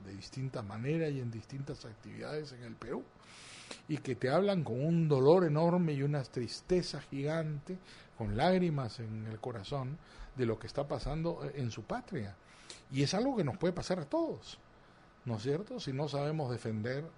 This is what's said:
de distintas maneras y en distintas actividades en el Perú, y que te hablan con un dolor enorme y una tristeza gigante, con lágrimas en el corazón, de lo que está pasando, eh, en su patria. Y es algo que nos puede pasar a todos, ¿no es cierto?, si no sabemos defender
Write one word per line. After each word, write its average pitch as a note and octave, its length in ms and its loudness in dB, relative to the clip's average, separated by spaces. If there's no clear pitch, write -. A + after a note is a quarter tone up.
de G2 100 -12
distintas B2+ 500 -6
maneras C#3+ 460 -2
y C3+ 80 -2
en A#2+ 100 -4
distintas C3+ 560 -8
actividades A2+ 680 -10
en A#2+ 100 -14
el A2+ 120 -12
Perú, G3 280 -8
y D3+ 100 -2
que B2+ 180 -4
te B2+ 140 0
hablan F#3 340 4
con A#2+ 200 0
un E3 240 4
dolor D3 360 10
enorme E3 500 4
y C#3 80 0
una C#3+ 220 2
tristeza - 760 0
gigante, D#3 760 -2
con G#2 180 -2
lágrimas D#3+ 640 4
en A2 280 -6
el A2 120 -6
corazón, B2+ 580 -4
de B2+ 100 2
lo A2 120 4
que A2 100 -10
está C#3+ 200 -2
pasando, D#3 560 -2
eh, C#3+ 140 -6
en B2+ 120 -2
su G#2+ 140 -6
patria. C3 520 -6
Y C3+ 120 2
es C#3 100 2
algo B3 220 2
que G3+ 80 2
nos C3 140 0
puede F3+ 160 2
pasar F3+ 260 -2
a D3 60 -6
todos, D4+ 540 -2
¿no A#2 120 -2
es G2+ 60 -8
cierto?, F#3 360 -2
si C#3 140 -4
no C#3+ 140 -2
sabemos C#3+ 440 -2
defender A#2+ 540 -2